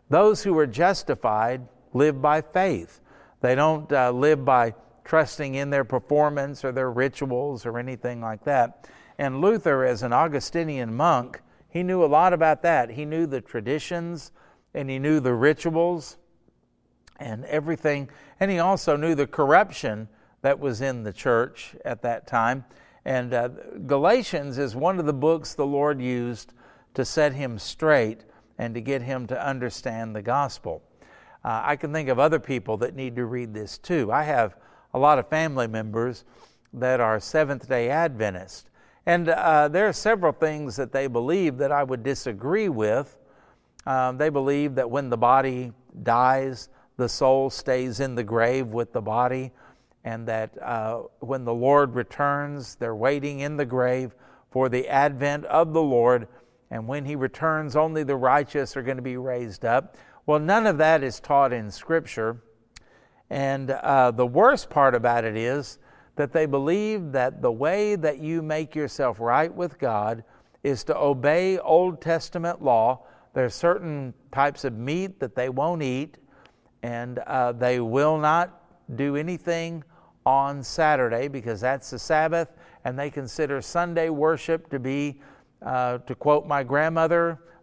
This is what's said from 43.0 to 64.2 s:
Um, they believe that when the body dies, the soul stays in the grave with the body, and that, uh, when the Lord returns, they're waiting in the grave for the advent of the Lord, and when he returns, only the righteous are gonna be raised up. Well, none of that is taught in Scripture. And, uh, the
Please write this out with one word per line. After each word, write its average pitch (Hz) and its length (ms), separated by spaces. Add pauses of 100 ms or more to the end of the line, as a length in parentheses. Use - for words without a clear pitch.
Um, 127 320
they 151 120
believe 143 480
that 127 120
when 131 220
the 120 60
body 127 560 (320)
dies, 127 640 (300)
the 123 100
soul 135 420
stays 127 480
in 131 160
the 120 80
grave 117 460
with 117 240
the 113 100
body, 123 480 (540)
and 113 240
that, 110 340
uh, 113 360 (200)
when 127 260
the 117 80
Lord 127 440
returns, 143 800
they're 117 180
waiting 139 460
in 147 160
the 139 100
grave 127 480 (380)
for 131 160
the 123 200
advent 143 580
of 160 260
the 160 100
Lord, 123 460 (420)
and 113 160
when 139 180
he 147 120
returns, 151 580
only 156 300
the 139 100
righteous 131 600
are 135 60
gonna 127 200
be 127 140
raised 123 480
up. 120 320 (300)
Well, 151 120
none 196 260
of 180 140
that 156 240
is 127 160
taught 139 340
in 107 200
Scripture. 120 680 (920)
And, 135 420
uh, 131 400
the 123 160